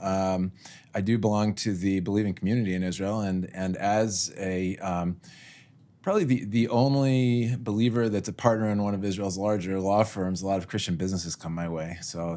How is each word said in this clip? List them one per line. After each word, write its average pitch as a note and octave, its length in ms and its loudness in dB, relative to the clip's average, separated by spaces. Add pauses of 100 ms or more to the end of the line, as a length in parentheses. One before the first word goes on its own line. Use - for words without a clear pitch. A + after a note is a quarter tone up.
Um, F#2+ 500 0 (420)
I G#2 80 -2
do A2 180 2
belong G#2 380 2
to G#2+ 160 -2
the F#2+ 280 0
believing G2+ 340 0
community G2+ 400 0
in F#2 80 0
Israel, F#2+ 380 -2
and, F#2 340 -2
and F#2 220 -4
as G#2 600 0
a, F#2 420 -2
um, F2 420 -2 (800)
probably G3 220 2
the, B2+ 220 2
the A#2 220 2
only B2+ 920 4
believer A2+ 500 2
that's G2+ 200 0
a G2+ 40 -6
partner A2 380 2
in G#2 120 0
one G2+ 120 0
of G2 100 -4
Israel's G2 320 -2
larger F#2+ 420 0
law G2 240 4
firms, F#2 380 -2
a F#2+ 60 -6
lot G2 100 2
of F#2 100 -4
Christian F2+ 300 -2
businesses F2+ 400 -4
come E2 180 -8
my E2+ 140 -4
way. E2 320 -6
So E2+ 360 -6